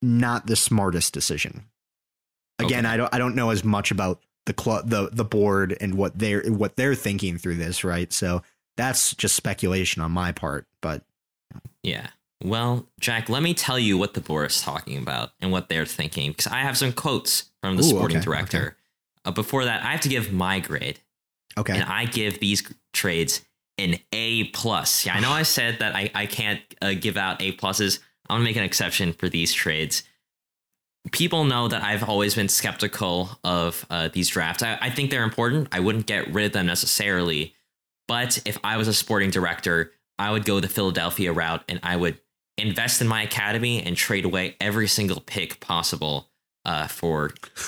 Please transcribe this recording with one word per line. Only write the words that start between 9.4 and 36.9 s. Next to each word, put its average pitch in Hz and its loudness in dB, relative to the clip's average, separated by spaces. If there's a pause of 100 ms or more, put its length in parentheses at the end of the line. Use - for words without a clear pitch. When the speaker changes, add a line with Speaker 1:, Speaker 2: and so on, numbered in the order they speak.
Speaker 1:
on 82 -2
my 87 0
part, 73 -6 (160)
but 78 -4 (800)
Speaker 2:
Yeah. - -4 (360)
Well, 120 0 (140)
Jack, 113 -2
let 127 0
me 170 2
tell 127 0
you 104 4
what 98 2
the 92 -2
board 76 -2
is - 0
talking - -6
about 62 -4 (100)
and 92 0
what 92 0
they're 80 0
thinking, 76 -4
'cause - -2
I 123 -2
have 135 0
some 131 2
quotes - -2 (120)
from 95 0
the 117 6
Speaker 1:
Ooh, 165 8
Speaker 2:
sporting 90 4
Speaker 1:
okay, 80 0
Speaker 2:
director. 73 0
Speaker 1:
okay. 71 -10 (480)
Speaker 2:
Uh, - -4
before 127 -2
that, 117 -2
I 127 -2
have 160 -2
to 143 0
give 113 0
my 92 2
grade. - -6 (560)
Speaker 1:
Okay. 107 0
Speaker 2:
And 95 2
I 104 -2
give 107 -2
these 101 2
g-, - -12 (180)
trades 82 0 (360)
an 90 0 (140)
A 113 0
plus. - 0
Yeah, 90 0
I 98 2
know 120 2
I 151 2
said 117 2
that 104 0
I, 101 -2
I 101 -2
can't, 104 -2 (220)
uh, 98 2
give 95 -2
out 95 -2
A 95 0
pluses. 95 0 (280)
I'm 107 0
gonna 117 4
make 113 0
an 110 0
exception 87 0
for - -2
these 82 0
trades. 78 0 (1080)
People 165 2
know 120 4
that 110 -2
I've 104 0
always 104 2
been 101 2
skeptical 95 -2
of, 85 0
uh, 82 -2
these 87 0
drafts. 85 -2
I, 113 -2
I 123 -2
think 135 -2
they're 127 2
important. 123 0
I 92 0
wouldn't 107 2
get 98 -2
rid 104 2
of 101 0
them 95 0
necessarily. 87 0 (540)